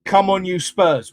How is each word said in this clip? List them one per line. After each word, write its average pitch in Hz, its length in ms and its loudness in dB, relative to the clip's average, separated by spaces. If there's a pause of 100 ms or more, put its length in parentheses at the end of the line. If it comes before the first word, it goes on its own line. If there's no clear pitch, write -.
come 196 260 2
on, 190 140 -2
you 180 140 -4
Spurs. 160 540 -2